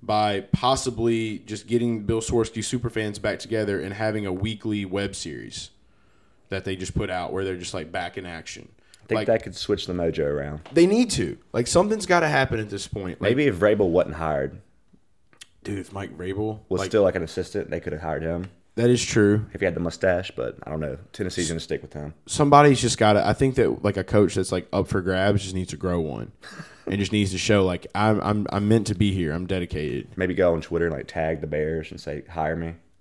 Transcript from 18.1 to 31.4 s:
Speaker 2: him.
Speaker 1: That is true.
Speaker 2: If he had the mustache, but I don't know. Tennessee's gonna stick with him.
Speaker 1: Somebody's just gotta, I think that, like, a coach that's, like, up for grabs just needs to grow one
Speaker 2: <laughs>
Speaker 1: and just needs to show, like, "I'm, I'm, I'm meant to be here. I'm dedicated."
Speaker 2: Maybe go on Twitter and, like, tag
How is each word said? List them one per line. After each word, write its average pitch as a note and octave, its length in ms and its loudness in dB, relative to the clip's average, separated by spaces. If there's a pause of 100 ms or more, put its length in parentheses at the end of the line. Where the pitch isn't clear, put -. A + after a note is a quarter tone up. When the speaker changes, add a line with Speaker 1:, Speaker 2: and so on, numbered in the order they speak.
Speaker 2:
him. E2+ 260 -4 (260)
Speaker 1:
That A#2 160 4
is B2 120 4
true. G#2+ 500 4
Speaker 2:
If F2+ 80 -6
he G2 40 0
had F2 100 2
the D#2+ 40 -4
mustache, F2+ 560 -2
but A#1+ 280 -6
I - 60 -12
don't D#2 100 -6
know. C#2+ 180 -4 (140)
Tennessee's F2+ 360 -4
gonna E2 120 -4
stick - 220 -6
with - 120 -18
him. D2+ 200 -10 (140)
Speaker 1:
Somebody's C#3+ 520 6
just A#2+ 200 0
gotta, G#2 280 6
I G#2+ 60 2
think C3 220 2
that, F2+ 280 2
like, G2+ 140 2
a F#2+ 60 -2
coach G#2 320 4
that's, F#2+ 160 -2
like, F#2 200 -2
up F#2+ 160 0
for G2 140 0
grabs F#2+ 420 2
just F#2 120 -8
needs F#2 160 -4
to D#2 60 -8
grow F2 220 0
one C2 320 -6 (280)
Speaker 2:
<laughs> - 280 -18
Speaker 1:
and G2 120 -2
just F#2+ 120 0
needs G#2 200 2
to F#2 80 -4
show, G2+ 260 4
like, F2 300 -2
"I'm, G#2+ 260 4
I'm, G#2 300 0
I'm G2+ 160 0
meant A2 200 4
to G#2+ 80 -2
be G2 180 2
here. E2+ 200 -2
I'm F2+ 140 -4
dedicated." D#2 680 -4
Speaker 2:
Maybe F#2 200 -2
go F2 180 4
on D#2+ 80 0
Twitter E2 240 0
and, D#2+ 100 0
like, - 120 -10
tag D#2+ 340 -2